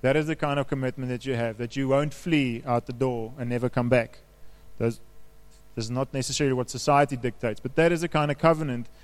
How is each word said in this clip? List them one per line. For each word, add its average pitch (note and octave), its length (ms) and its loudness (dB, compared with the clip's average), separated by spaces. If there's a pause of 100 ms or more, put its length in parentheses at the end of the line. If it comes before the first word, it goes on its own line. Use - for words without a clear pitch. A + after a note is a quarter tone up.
that C3 140 4
is D3+ 120 2
the D#3+ 80 -2
kind C#3+ 240 0
of C3+ 80 -2
commitment C3 420 -4
that B2 160 -4
you C3+ 80 -2
have, A#2 240 -2
that A#2+ 180 -6
you C3+ 120 0
won't C#3+ 260 2
flee C3 520 0
out A#2+ 200 0
the - 80 -8
door A#2+ 460 -2
and A#2+ 100 -4
never A#2+ 200 0
come C#3 200 0
back. A#2+ 300 2 (580)
Those, A#2 220 0 (760)
this A2+ 100 -6
is A2+ 60 -6
not B2+ 220 -4
necessarily C3+ 400 0
what B2 160 -2
society C#3+ 460 4
dictates, A#2+ 460 -4
but - 140 -6
that E3 180 6
is D#3+ 80 -2
the E3+ 60 -2
kind D3+ 220 2
of C#3+ 80 0
covenant, D#3 500 2 (160)